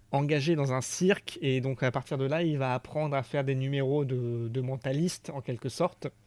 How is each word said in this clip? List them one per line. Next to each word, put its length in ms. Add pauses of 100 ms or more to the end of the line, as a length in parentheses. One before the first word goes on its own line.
(120)
engagé 440
dans 160
un 80
cirque, 640
et 180
donc 220
à 80
partir 280
de 60
là, 180
il 160
va 160
apprendre 420
à 60
faire 220
des 100
numéros 500
de, 440
de 120
mentaliste, 720
en 60
quelque 280
sorte. 380 (200)